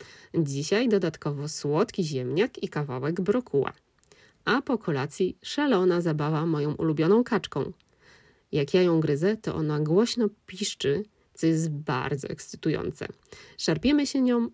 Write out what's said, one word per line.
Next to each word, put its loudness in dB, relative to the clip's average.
Dzisiaj 0
dodatkowo -2
słodki 0
ziemniak -2
i -4
kawałek -4
brokuła. 0
A 0
po -2
kolacji -4
szalona 2
zabawa 0
moją 0
ulubioną 4
kaczką. -4
Jak -2
ja 6
ją 4
gryzę, 2
to -6
ona 0
głośno 2
piszczy, -4
co 0
jest 2
bardzo -4
ekscytujące. -6
Szarpiemy 2
się 0
nią, 2